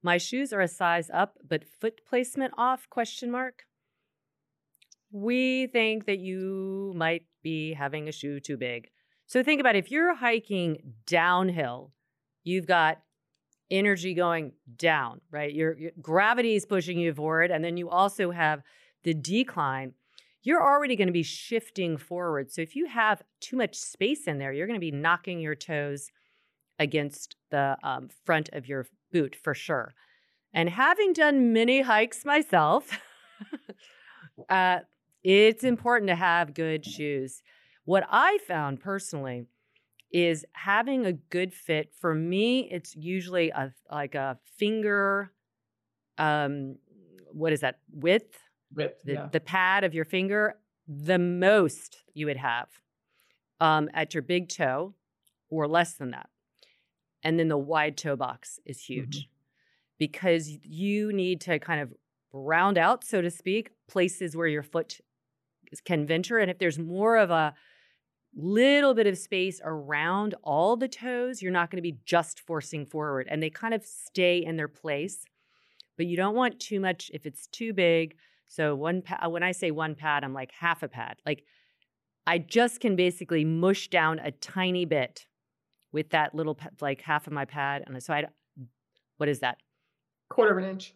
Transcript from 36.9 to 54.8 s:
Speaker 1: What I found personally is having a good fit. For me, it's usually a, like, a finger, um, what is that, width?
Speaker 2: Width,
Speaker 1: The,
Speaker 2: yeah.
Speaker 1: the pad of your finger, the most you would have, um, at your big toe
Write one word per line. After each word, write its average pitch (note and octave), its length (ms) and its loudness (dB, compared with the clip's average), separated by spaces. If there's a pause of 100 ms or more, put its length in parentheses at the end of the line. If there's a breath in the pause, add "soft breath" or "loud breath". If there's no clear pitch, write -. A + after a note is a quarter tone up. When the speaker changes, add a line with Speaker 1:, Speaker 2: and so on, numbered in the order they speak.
Speaker 1:
What F#3 240 4
I F4+ 360 4
found D3 360 -4
personally C#3 640 -8 (680)
is E3+ 400 2
having A#3 540 0
a F#3 80 0
good F3+ 400 -4
fit. D#3 400 -4
For E3 200 -2
me, G3 560 0
it's F3 240 -10
usually F3 580 -2
a, C3+ 220 -4 (160)
like, D3 260 -6
a C3+ 220 -4 (200)
finger, G3+ 720 0 (840)
um, C#3+ 580 -2 (560)
what D#3 220 0
is D3 80 -2
that, C3 180 -2 (100)
width? F3 480 0 (360)
Speaker 2:
Width, - 320 -6
Speaker 1:
The, C#3 80 -4
Speaker 2:
yeah. C#3+ 180 -8
Speaker 1:
the D#3+ 80 0
pad F#3 460 2
of E3 80 0
your D#3+ 100 -4
finger, G3 540 -2 (300)
the D#3 320 0
most F3+ 840 2 (100)
you D3+ 120 -6
would D3 100 -2
have, B2 320 -4 (960)
um, D3+ 320 4
at D#3 200 -4
your D3+ 100 -4
big F3 260 -2
toe D#3 440 -2 (560)